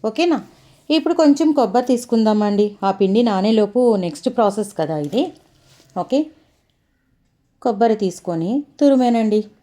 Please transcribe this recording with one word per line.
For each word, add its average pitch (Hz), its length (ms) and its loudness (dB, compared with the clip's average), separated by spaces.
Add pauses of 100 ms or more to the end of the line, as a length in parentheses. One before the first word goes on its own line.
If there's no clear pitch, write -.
ఓకేనా? 311 300 -2 (580)
ఇప్పుడు 320 260 0
కొంచెం 285 260 4 (120)
కొబ్బరి 240 320 0
తీసుకుందామండి. 214 720 0 (220)
ఆ - 20 2 (100)
పిండి 202 300 2
నానేలోపు 208 520 0 (220)
నెక్స్ట్ 170 320 -6
ప్రాసెస్ 208 440 -2
కదా 156 180 -4 (100)
ఇది. 233 160 -2 (800)
ఓకే, 254 180 -2 (1500)
కొబ్బరి 220 380 0
తీసుకొని 175 480 -6 (300)
తురిమేనండి. 240 600 2 (220)